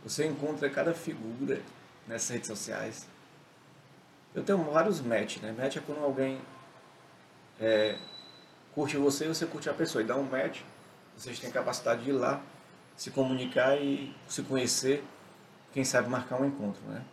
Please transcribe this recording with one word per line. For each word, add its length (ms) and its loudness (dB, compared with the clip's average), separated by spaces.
Você 220 0
encontra 440 0
cada 240 2
figura 640 -4
nessas 240 -4
redes 180 -4
sociais. 600 -6
Eu 100 -4
tenho 140 4
vários 420 4
match, 380 0
né? 140 -8
Match 240 -2
é 40 -4
quando 240 -4
alguém, 360 0
é, 400 4
curte 220 0
você 280 4
e 40 0
você 160 0
curte 240 -4
a 60 0
pessoa. 280 0
E 40 2
dá 80 0
um 80 2
match, 380 -2
vocês 240 -10
têm 100 -6
capacidade 540 0
de 60 0
ir 20 4
lá, 280 2
se 140 -8
comunicar 640 4
e 380 0
se 140 -6
conhecer, 600 2
quem 120 0
sabe 240 2
marcar 320 -2
um 40 4
encontro, 380 -2
né? 200 -8